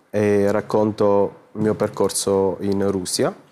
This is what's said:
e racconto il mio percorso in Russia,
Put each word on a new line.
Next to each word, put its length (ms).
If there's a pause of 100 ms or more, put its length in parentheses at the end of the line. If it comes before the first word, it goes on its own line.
e 420
racconto 1000
il 80
mio 140
percorso 840
in 280
Russia, 440 (180)